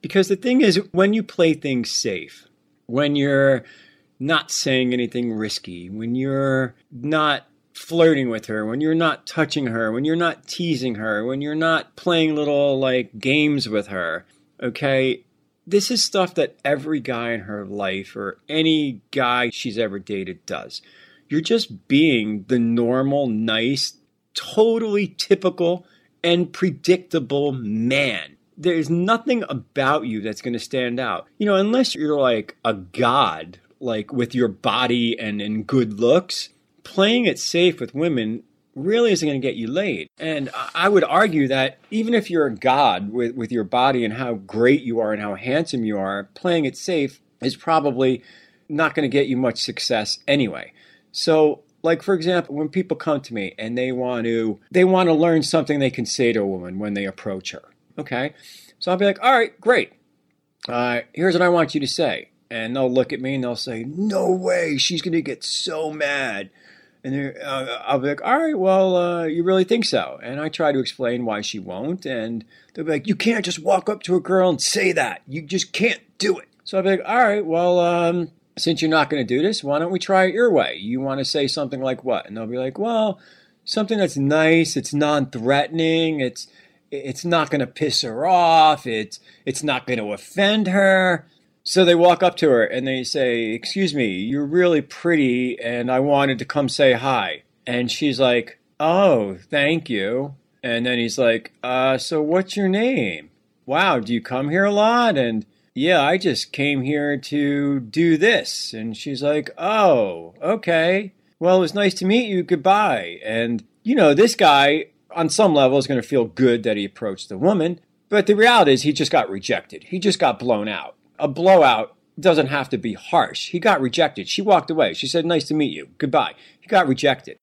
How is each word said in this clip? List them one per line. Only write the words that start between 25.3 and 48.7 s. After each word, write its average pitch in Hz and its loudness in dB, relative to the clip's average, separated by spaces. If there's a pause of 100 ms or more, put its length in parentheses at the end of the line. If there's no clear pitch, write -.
and 170 0
predictable 147 0
man. 113 -2 (200)
There's 160 0
nothing 226 0
about 135 -2
you 110 -4
that's 104 -8
gonna 120 -6
stand 123 -4
out. 110 -6 (100)
You 208 -2
know, 202 4
unless 226 2
you're, 151 -2
like, 120 0
a 113 0
god 92 -2 (200)
like, 110 -6
with 120 -4
your 123 2
body 117 -2
and 104 -8
in 107 -6
good 110 -2
looks, 143 0 (340)
playing 220 0
it 156 0
safe 175 0
with 123 -8
women 123 -2 (320)
really 214 0
isn't 160 0
gonna 139 -2
get 123 -4
you 113 -6
laid. 135 -4 (120)
And 151 -6
I, 131 -10
I 175 2
would 196 6
argue 160 2
that 135 0 (100)
even 220 -2
if 220 0
you're 160 2
a 120 -2
god 110 2
with, 120 -2
with 117 -6
your 117 0
body 127 2
and 110 -4
how 120 -4
great 113 2
you 113 -4
are 107 -2
and 107 -6
how 104 -6
handsome 127 -4
you 107 -2
are, 98 -4
playing 170 0
it 131 -6
safe 151 -4 (220)
is 135 -4
probably 135 0 (460)
not 151 0